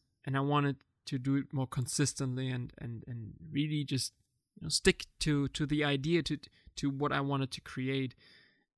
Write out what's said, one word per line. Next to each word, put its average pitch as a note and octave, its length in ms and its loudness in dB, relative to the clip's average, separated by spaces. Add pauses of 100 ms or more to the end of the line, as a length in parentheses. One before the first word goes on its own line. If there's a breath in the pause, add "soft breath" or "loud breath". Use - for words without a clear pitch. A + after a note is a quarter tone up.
(260)
and C#3 120 0
I C3+ 40 2
wanted C#3+ 360 4 (300)
to C#3 100 -2
do C3+ 180 2
it C#3 160 0
more C3 160 0
consistently C3 800 -2
and, B2+ 280 -4
and, A#2 300 -10
and A#2 260 -10 (180)
really D3+ 320 0
just, C3 300 -2 (420)
you E3 100 -12
know, D#3+ 40 -6
stick - 380 4 (140)
to, C#3+ 280 2
to - 160 -2
the D3 180 2
idea, D3 400 2
to, D3 140 -2 (380 soft breath)
to C#3+ 140 0
what C#3 220 0
I C#3 100 0
wanted C#3 300 0
to - 100 -10
create, C3 520 -2 (640 soft breath)